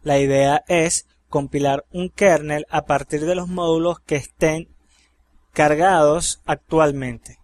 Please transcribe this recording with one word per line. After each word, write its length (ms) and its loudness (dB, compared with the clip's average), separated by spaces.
La 160 0
idea 500 2
es 380 0
compilar 600 -2
un 200 -8
kernel 580 0
a 160 -4
partir 400 -4
de 100 0
los 140 -6
módulos 520 -2
que 160 -4
estén 520 -4
cargados 920 2
actualmente. 1000 -4